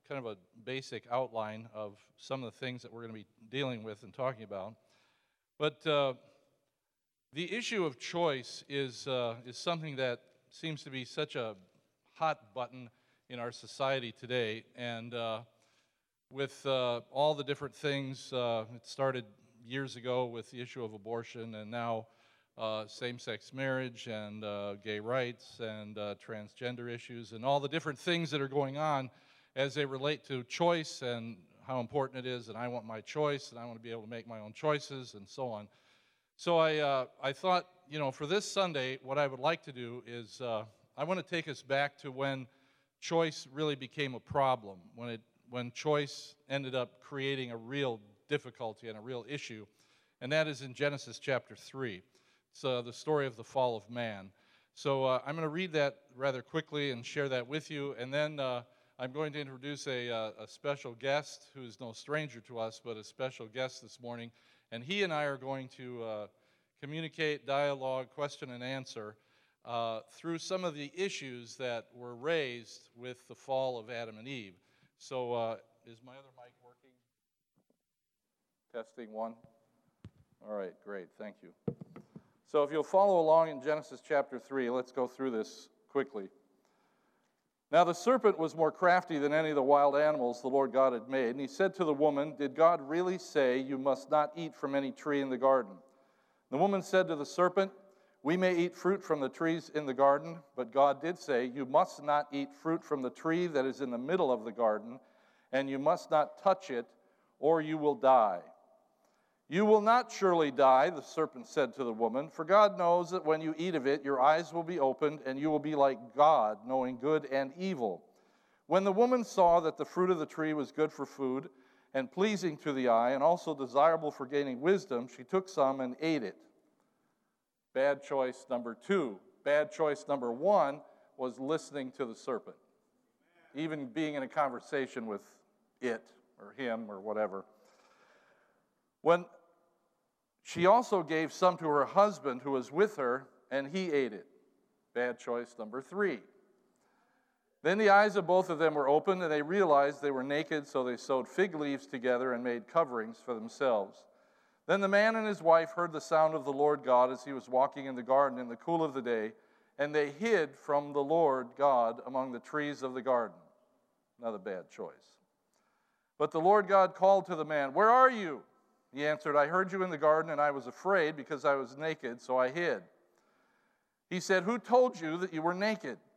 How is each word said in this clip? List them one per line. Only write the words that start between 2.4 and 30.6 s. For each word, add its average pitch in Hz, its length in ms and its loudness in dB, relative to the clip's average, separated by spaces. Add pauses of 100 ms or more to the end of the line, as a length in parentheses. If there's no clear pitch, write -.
of 110 100 -10
the - 60 -20
things 123 240 -8
that 95 100 -20
we're 117 80 -14
gonna 113 120 -12
be 107 120 -14 (240)
dealing 127 320 -4
with 107 220 -12
and 95 100 -20
talking 127 300 -6
about. 98 320 -10 (840)
But, 151 300 -2
uh, 143 260 2 (1200)
the 170 180 -6
issue 220 340 -2
of 135 120 -4
choice 156 720 -4
is, 139 380 -6
uh, 120 300 -2 (100)
is 123 100 -14
something 160 380 -4
that 127 260 -2 (300)
seems 160 320 -8
to 143 80 -16
be 131 140 -8
such 151 300 -6
a 113 200 -4 (580)
hot 156 400 -4
button 123 380 -10 (380)
in 123 100 -10
our 120 120 -6
society 127 600 -4
today, 113 540 -4 (100)
and, 120 400 -10
uh, 113 260 -6 (920)
with, 135 340 -8
uh, 127 340 0 (120)
all 147 240 2
the 143 80 -6
different 139 300 -6
things, 139 600 -6
uh, 117 320 0 (100)
it 117 100 -20
started 131 380 -2 (400)
years 127 320 -8
ago 123 300 -2
with 117 240 -10
the 123 100 -14
issue 123 240 -10
of 110 100 -10
abortion, 113 600 -10
and 107 160 -12
now, 117 380 -4 (500)
uh, 110 300 -4
same-sex 120 680 -10
marriage 131 540 -4
and, 107 360 -10
uh, 101 300 -6 (100)
gay 107 160 -6
rights 120 600 -6
and, 107 400 -10
uh, 104 160 -6
transgender 120 760 -10
issues 117 420 -12
and 117 140 -12
all 139 140 2
the 139 100 -4
different 151 280 -6
things 170 340 -2
that 143 100 -2
are 139 60 -2
going 135 280 -2
on 143 340 -2 (460)
as 135 200 -2
they 147 100 0
relate 135 380 -4
to 131 200 -6
choice 170 600 -2